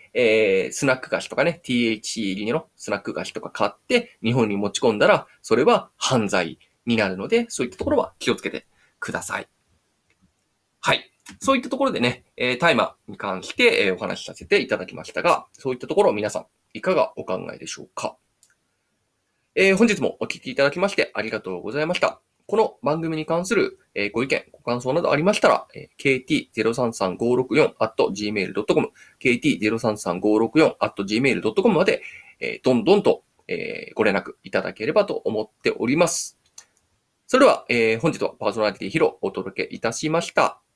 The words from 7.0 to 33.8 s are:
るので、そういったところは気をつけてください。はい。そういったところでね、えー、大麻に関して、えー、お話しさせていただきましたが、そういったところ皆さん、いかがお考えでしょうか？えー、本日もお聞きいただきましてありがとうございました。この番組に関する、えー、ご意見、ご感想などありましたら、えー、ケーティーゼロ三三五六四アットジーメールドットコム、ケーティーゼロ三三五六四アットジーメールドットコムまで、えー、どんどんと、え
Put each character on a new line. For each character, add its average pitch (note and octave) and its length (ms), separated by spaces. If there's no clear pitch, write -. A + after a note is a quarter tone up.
る F#2 100
の G2+ 100
で、 A#3 220
そ - 140
う - 40
い - 20
っ - 20
た - 60
と - 60
こ - 80
ろ C#4+ 60
は - 200
気 - 140
を - 40
つ - 60
け - 80
て - 160
く - 120
だ - 100
さ G2 200
い。 - 60
は - 140
い。 - 180
そ C4+ 140
う C4 40
い - 20
っ - 20
た B3 80
と C4 80
こ C#4 80
ろ C4 60
で - 80
ね、 A#2+ 240
え B2 160
ー、 B2 40
大 C#3 160
麻 G#2+ 220
に G2+ 100
関 F#2 260
し - 120
て、 A#3 320
え F#2 40
ー、 F#2 40
お - 20
話 G2 240
し - 40
さ F#2 80
せ - 120
て G3+ 160
い A2 60
た G#2 100
だ F2+ 80
き - 100
ま D#2+ 80
し - 100
た F2+ 80
が、 - 300
そ - 200
う - 20
い - 20
っ A#2+ 40
た B2+ 60
と D#3 100
こ G3+ 80
ろ C#3+ 100
皆 G#2 160
さ - 100
ん、 - 60
い G#2+ 80
か F#3 140
が C3+ 220
お - 80
考 F2+ 280
え - 40
で - 100
し - 100
ょ - 60
う - 100
か？ - 220
え F#3+ 180
ー、 F#3 40
本 A3+ 100
日 G#3 140
も - 180
お A#2+ 60
聞 - 140
き C3 120
い B2 40
た C#3 80
だ C#3 80
き E3+ 80
ま F#3+ 80
し G3 80
て - 180
あ G2+ 80
り A2 80
が G#2+ 120
と F#2+ 100
う F2+ 100
ご G2+ 120
ざ C#3+ 80
い D#3 40
ま F3+ 100
し - 40
た。 - 220
こ - 100
の A3 260
番 D3+ 200
組 D#3+ 160
に D#3 80
関 E3+ 200
す G#3+ 80
る、 - 240
え G#2 120
ー、 G2+ 60
ご A#2 120
意 C#3 40
見、 - 140
ご - 60
感 A#2+ 200
想 B2+ 140
な E3+ 80
ど - 100
あ C#3+ 60
り D3+ 40
ま G3 120
し - 80
た F#3+ 80
ら、 - 240
え - 140
ー、 - 100
ケ C3+ 180
ー B2+ 100
テ - 100
ィ B2 80
ー - 100
ゼ A2 100
ロ A#2 100
三 A#2 200
三 F#2+ 240
五 A#2+ 180
六 B2+ 220
四 C#3+ 200
ア A2+ 80
ッ - 120
ト - 160
ジ G#2 160
ー G#2+ 40
メ G2 120
ー - 20
ル - 60
ド G2+ 80
ッ - 20
ト - 100
コ D#3+ 60
ム、 - 120
ケ B2+ 120
ー B2 100
テ D#3 80
ィ B2+ 80
ー F2+ 40
ゼ G#2+ 80
ロ A2+ 100
三 G#2+ 180
三 F#2 240
五 G#2+ 180
六 A2+ 180
四 D#3 220
ア G#2 60
ッ G#2+ 80
ト G2+ 100
ジ G#2 140
ー A#2+ 40
メ C3+ 120
ー - 20
ル F2 60
ド G#2+ 80
ッ A2 40
ト G3 80
コ B3 60
ム G3+ 80
ま D#3+ 80
で、 - 200
え A1+ 220
ー、 - 20
ど - 100
ん A2+ 120
ど F#3+ 100
ん G#3 80
と、 - 200
え - 420